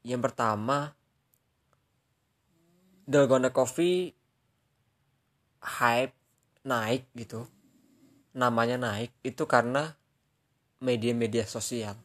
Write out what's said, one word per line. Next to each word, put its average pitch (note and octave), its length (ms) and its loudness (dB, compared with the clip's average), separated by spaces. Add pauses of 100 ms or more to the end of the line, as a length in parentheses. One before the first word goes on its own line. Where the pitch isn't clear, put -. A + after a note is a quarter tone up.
Yang B2 320 -2
pertama, B2 640 -2 (2000)
Dalgona C3 480 4
Coffee F3 640 0 (1400)
hype B2 560 0 (480)
naik B2 480 -2
gitu, A#2 320 -12 (880)
namanya A#2+ 480 2
naik A2+ 400 -4
itu - 240 -6
karena C3+ 480 2 (880)
media-media A#2 640 0
sosial A2 600 -8